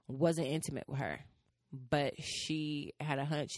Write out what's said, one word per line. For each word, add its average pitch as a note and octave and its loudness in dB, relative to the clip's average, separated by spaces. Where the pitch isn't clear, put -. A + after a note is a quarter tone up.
wasn't D#3+ 4
intimate C#3 -2
with C#3 -2
her, E2+ -2
but C#3+ 4
she D3+ -2
had D3 0
a C#3 0
hunch D3+ 0